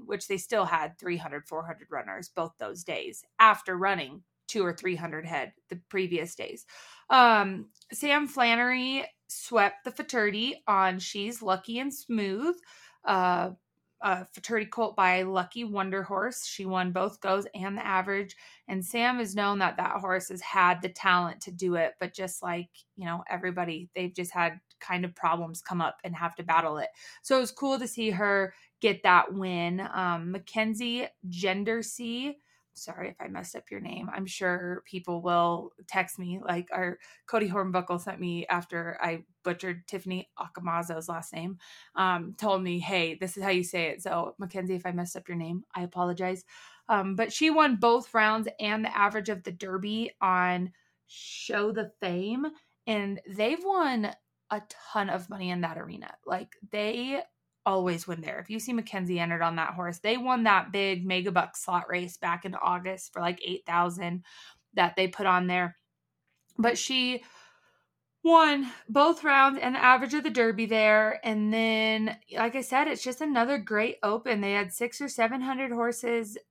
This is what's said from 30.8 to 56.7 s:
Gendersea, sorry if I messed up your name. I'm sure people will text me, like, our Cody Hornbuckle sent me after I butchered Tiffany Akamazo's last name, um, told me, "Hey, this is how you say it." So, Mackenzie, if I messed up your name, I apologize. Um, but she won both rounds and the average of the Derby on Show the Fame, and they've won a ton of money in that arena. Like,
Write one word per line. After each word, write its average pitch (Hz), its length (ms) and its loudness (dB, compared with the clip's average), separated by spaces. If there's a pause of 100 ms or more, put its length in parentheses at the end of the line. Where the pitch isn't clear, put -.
Gendersea, 226 1080 -2 (400)
sorry - 320 -12
if 185 140 -12
I - 60 -10
messed 185 280 -10
up - 140 -14
your 202 120 -10
name. 185 300 -10
I'm 190 140 -6
sure 180 640 -4
people 175 340 -6
will 170 520 2 (140)
text 185 300 -2
me, 180 260 -8
like, 175 280 -4
our 180 260 -4 (300)
Cody 214 200 0
Hornbuckle 180 540 -2
sent 190 180 -8
me 170 280 -4
after 170 520 -4
I 165 260 -4 (180)
butchered 175 420 -6
Tiffany 185 540 -8
Akamazo's 170 680 -6
last 170 260 -10
name, 175 260 -8 (360)
um, 185 400 0
told 196 280 0
me, 175 160 -2
"Hey, 170 340 0
this 180 240 -8
is 196 60 -6
how 196 80 2
you 180 120 2
say 170 260 -2
it." - 120 -8
So, 170 380 -2
Mackenzie, 185 340 -4
if 180 140 -4
I 175 40 -4
messed 175 240 -4
up 180 120 -14
your 175 100 -6
name, 170 260 -6 (120)
I 180 80 -6
apologize. 180 640 -2 (440)
Um, 196 260 2
but 220 160 0
she 311 200 2
won 302 240 6
both 233 360 4
rounds 220 360 2 (120)
and 214 240 -2
the - 140 -4
average 202 320 2
of 190 140 -4
the 185 80 -8
Derby 202 580 -4 (100)
on 180 540 2 (320)
Show - 640 -4
the 214 200 -4 (100)
Fame, 208 460 -2 (400)
and 202 420 -2
they've 226 340 0
won 294 520 0 (340)
a 208 120 -4 (300)
ton 196 200 0
of 180 180 -4
money 190 220 -6
in 175 100 -2
that 165 160 -4
arena. - 380 -12 (100)
Like, 185 300 -6 (160)